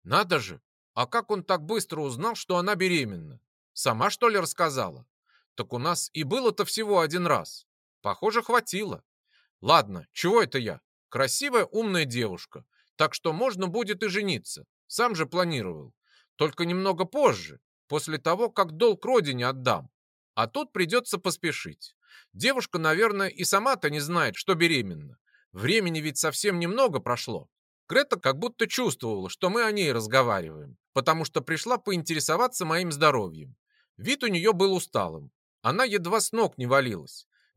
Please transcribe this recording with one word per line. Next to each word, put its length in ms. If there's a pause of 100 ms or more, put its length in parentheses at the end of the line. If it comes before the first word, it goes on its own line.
Надо 380
же, 200 (320)
а 140
как 240
он 120
так 200
быстро 400
узнал, 320
что 240
она 160
беременна? 680 (320)
Сама, 380
что 180
ли, 100
рассказала? 680 (480)
Так 180
у 60
нас 340
и 100
было-то 440
всего 340
один 260
раз. 400 (360)
Похоже, 400
хватило. 600 (580)
Ладно, 520
чего 300
это 160
я? 220 (280)
Красивая, 560
умная 400
девушка, 600 (320)
так 180
что 180
можно 340
будет 360
и 60
жениться. 580 (200)
Сам 280
же 120
планировал. 680 (420)
Только 280
немного 400
позже, 560 (280)
после 300
того, 320
как 220
долг 320
родине 420
отдам. 440 (440)
А 120
тут 260
придется 460
поспешить. 760 (360)
Девушка, 460
наверное, 500
и 160
сама-то 460
не 100
знает, 360
что 180
беременна. 640 (340)
Времени 480
ведь 180
совсем 420
немного 400
прошло. 480 (400)
Грета 320
как 180
будто 300
чувствовала, 600
что 220
мы 140
о 80
ней 200
разговариваем, 840 (160)
потому 320
что 160
пришла 380
поинтересоваться 840
моим 280
здоровьем. 640 (400)
Вид 260
у 60
нее 240
был 220
усталым. 580 (300)
Она 220
едва 360
с 120
ног 260
не 80
валилась. 600 (300)